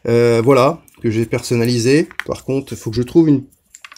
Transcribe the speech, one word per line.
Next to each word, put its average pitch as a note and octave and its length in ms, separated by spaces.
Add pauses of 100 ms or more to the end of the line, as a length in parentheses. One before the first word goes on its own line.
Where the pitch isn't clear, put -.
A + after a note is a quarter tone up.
Euh, A#2 380
voilà, C#3 380 (180)
que A#2 100
j'ai A2+ 140
personnalisé. B2 840 (200)
Par - 180
contre, C3+ 300
il - 20
faut - 140
que G#2+ 60
je B2 60
trouve D#3+ 280
une, C#3 140 (540)